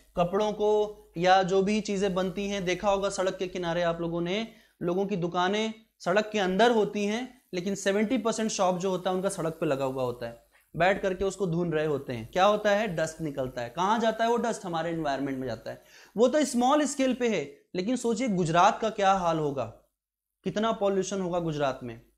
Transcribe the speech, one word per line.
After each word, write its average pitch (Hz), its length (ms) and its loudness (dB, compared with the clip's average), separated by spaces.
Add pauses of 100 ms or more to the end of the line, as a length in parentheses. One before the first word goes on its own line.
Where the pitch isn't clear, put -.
(160)
कपड़ों 196 360 2
को 208 460 2 (180)
या 180 260 6
जो 190 200 2
भी 214 180 2
चीज़ें 196 340 -2
बनती 190 340 -4
हैं, 202 160 -4
देखा 180 260 0
होगा 196 180 2
सड़क 190 280 -2
के 185 100 -4
किनारे 175 360 -2
आप 170 180 0
लोगों 170 200 -4
ने, 202 280 -2 (340)
लोगों 180 240 0
की 202 100 -2
दुकानें 185 580 -2 (240)
सड़क 202 340 0
के 214 60 -2
अंदर 190 320 4
होती 208 340 0
हैं, 226 380 -6 (120)
लेकिन 185 200 -4
सेवेंटी 208 440 0
परसेंट 220 320 -2
शॉप 180 280 2
जो 190 120 -2
होता 185 200 -2
है, 185 60 0
उनका 185 120 0
सड़क 165 240 -4
पे 165 140 -4
लगा 139 180 0
हुआ 131 180 -2
होता 120 240 -4
है, 117 200 -14 (300)
बैठ 190 260 2
करके 190 220 -2
उसको 190 220 -2
धुन 170 260 0
रहे 156 140 2
होते 139 260 -2
हैं। 117 180 -8
क्या 185 140 2
होता 208 260 4
है? 208 180 2
डस्ट 170 320 -4
निकलता 135 420 -4
है। 120 80 -8
कहाँ 202 300 0
जाता 226 240 0
है 233 60 2
वो 240 60 2
डस्ट? 226 280 -4
हमारे 170 260 -4
एनवायरनमेंट 139 480 -4
में 131 100 -6
जाता 117 220 -8
है। 123 120 -14 (340)
वो 240 120 6
तो 302 160 2
स्मॉल 277 400 2
स्केल 262 300 0
पे 240 140 0
है, 160 300 -4 (160)
लेकिन 196 220 -2
सोचिए 233 320 -2
गुजरात 180 520 4
का 220 100 0
क्या 196 220 2
हाल 175 260 0
होगा, 135 460 -4 (600)
कितना 214 280 0
पॉल्यूशन 196 480 0
होगा 180 180 -2
गुजरात 147 440 -2
में। 117 200 -12 (160)